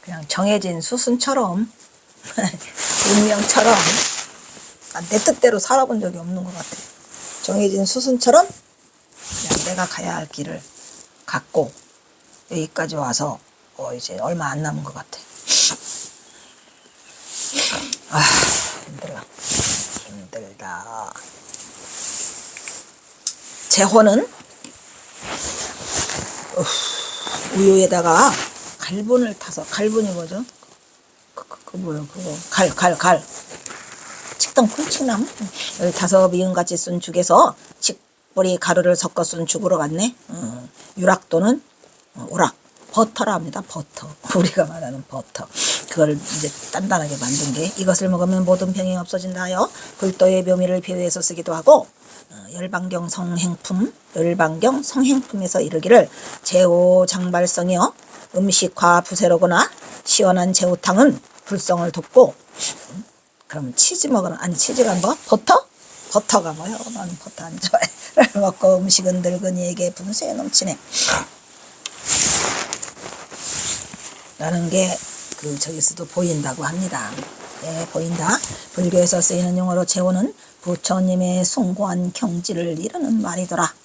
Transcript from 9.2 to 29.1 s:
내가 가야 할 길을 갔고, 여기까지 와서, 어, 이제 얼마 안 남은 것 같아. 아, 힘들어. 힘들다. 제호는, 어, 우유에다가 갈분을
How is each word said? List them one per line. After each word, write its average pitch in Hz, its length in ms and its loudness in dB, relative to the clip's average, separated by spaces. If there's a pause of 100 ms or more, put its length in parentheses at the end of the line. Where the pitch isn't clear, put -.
내가 180 220 -2
가야 170 300 -8
할 156 100 -10
길을 147 340 -12 (640)
갔고, - 460 -4 (800)
여기까지 160 460 -6
와서, 131 420 -4 (380)
어, 131 160 -10
이제 104 260 -12
얼마 160 280 -4
안 139 140 -4
남은 151 220 -6
것 139 100 -12
같아. - 260 -18 (3000)
아, 156 100 0 (680)
힘들어. - 360 -14 (840)
힘들다. 101 1080 -16 (2500)
제호는, 214 580 6 (2250)
어, 180 80 -2 (920)
우유에다가 190 760 8 (520)
갈분을 214 520 0